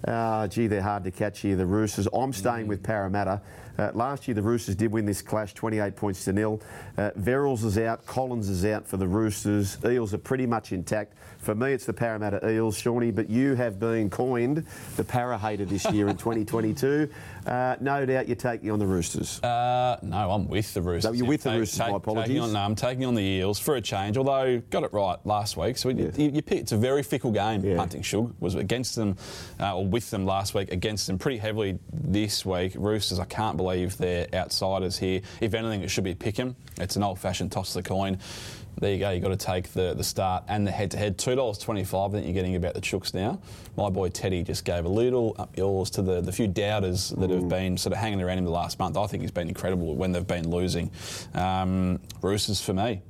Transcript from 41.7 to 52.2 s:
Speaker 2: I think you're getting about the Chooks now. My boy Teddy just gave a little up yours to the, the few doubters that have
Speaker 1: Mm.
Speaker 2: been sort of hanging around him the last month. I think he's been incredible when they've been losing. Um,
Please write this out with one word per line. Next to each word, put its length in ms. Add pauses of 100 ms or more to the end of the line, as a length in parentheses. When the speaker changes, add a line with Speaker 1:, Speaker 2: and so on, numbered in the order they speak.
Speaker 2:
I 40
think 120
you're 80
getting 240
about 160
the 80
Chooks 320
now. 260 (380)
My 120
boy 200
Teddy 340
just 220
gave 200
a 40
little 500
up 180
yours 340
to 100
the, 200
the 100
few 160
doubters 640
that 180
have 140
Speaker 1:
Mm. 60
Speaker 2:
been 280
sort 160
of 60
hanging 220
around 180
him 60
the 60
last 260
month. 200
I 100
think 140
he's 100
been 160
incredible 480
when 160
they've 160
been 220
losing. 420 (420)
Um, 640 (220)